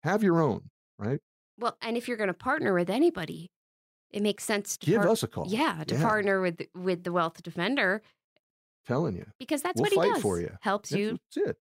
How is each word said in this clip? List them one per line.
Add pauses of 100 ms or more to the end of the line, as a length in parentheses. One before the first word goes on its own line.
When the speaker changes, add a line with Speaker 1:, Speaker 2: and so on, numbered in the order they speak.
Speaker 1:
Have
your
own, (300)
right? (380)
Speaker 2:
Well,
and
if
you're
gonna
partner
with
anybody, (600)
it
makes
sense
to
Speaker 1:
Give
Speaker 2:
part-,
Speaker 1:
us
a
call.
Speaker 2:
yeah,
to
Speaker 1:
Yeah.
Speaker 2:
partner
with, (140)
with
the
Wealth
Defender. (840)
Speaker 1:
Telling
you. (140)
Speaker 2:
Because
that's
Speaker 1:
We'll
Speaker 2:
what
he
Speaker 1:
fight
Speaker 2:
does.
Speaker 1:
for
you.
Speaker 2:
Helps
Speaker 1:
That's,
Speaker 2:
you (160)
Speaker 1:
that's
it.